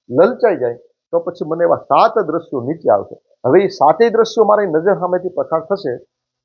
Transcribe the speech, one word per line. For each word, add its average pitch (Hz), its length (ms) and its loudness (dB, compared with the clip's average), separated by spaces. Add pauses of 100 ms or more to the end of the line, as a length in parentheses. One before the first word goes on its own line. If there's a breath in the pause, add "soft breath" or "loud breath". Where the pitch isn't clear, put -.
(100)
લલચાઈ 202 460 2
જાય 120 180 -4 (380)
તો 170 60 0
પછી 170 280 -6
મને 165 180 -2
એવા 165 120 2
સાત 196 500 0
દ્રશ્યો 151 340 -6
નીચે 127 300 -4
આવશે. 98 260 -2 (300)
હવે 175 180 4
એ 185 40 -2
સાતેય 160 420 2
દ્રશ્યો 226 340 0
મારી 208 220 2
નજર 165 280 0
સામેથી 180 340 -4
પસાર 156 320 -4
થશે 156 360 -6 (480)